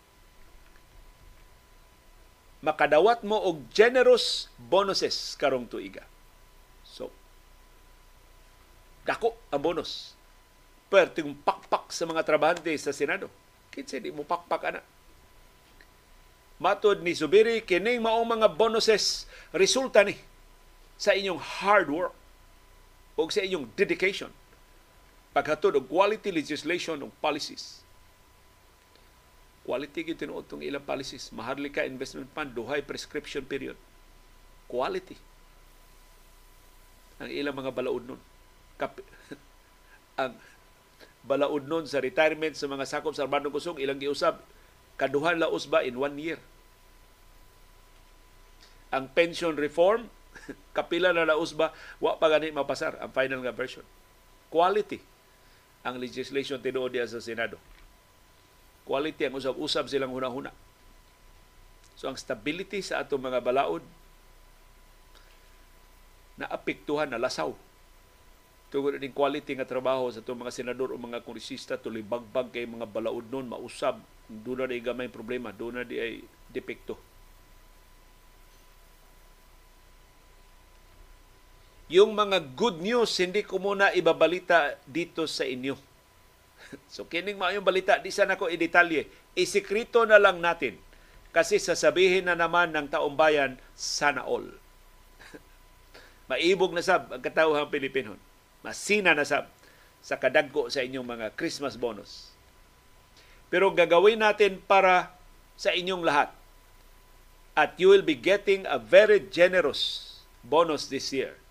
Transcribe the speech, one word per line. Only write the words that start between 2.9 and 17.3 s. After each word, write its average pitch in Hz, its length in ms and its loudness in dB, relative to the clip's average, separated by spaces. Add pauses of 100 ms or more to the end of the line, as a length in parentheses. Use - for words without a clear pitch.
mo 208 160 -2
og 165 320 -2
generous 247 840 6
bonuses 170 800 0
karong 131 320 0
tuiga. 98 340 -12 (760)
So, - 320 -14 (1900)
dako 214 320 -2 (160)
ang 143 80 -2
bonus. - 560 -6 (720)
Perting 160 560 4
pakpak - 480 -2
sa 165 160 -4
mga 160 160 -2
trabahante 160 560 2
sa - 80 -4
Senado. 147 400 -4 (400)
Kinsa - 320 -12
di - 80 -8
mo 147 160 -10
pakpak, - 360 -4 (120)
ana? 175 80 -12 (1800)
Matod 180 480 2
ni 170 80 0
Zubiri, 214 480 4